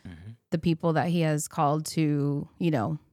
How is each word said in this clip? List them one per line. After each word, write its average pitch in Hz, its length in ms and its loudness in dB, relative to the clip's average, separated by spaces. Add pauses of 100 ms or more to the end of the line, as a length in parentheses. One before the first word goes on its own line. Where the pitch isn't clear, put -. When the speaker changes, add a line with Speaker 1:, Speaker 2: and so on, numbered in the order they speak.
Speaker 1:
Mm-hmm. 92 240 -16 (200)
Speaker 2:
the 170 80 0
people 165 360 0
that 151 140 2
he 175 120 2
has 156 280 0
called 151 380 0
to, 147 640 0 (100)
you 175 120 0
know, 151 280 0 (140)